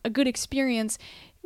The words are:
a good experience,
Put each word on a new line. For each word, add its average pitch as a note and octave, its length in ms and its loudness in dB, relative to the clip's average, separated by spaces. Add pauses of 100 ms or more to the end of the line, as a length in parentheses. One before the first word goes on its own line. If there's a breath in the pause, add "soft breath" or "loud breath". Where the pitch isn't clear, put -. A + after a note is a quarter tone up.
a A3+ 60 0
good C4 160 4
experience, B3 720 0 (480 loud breath)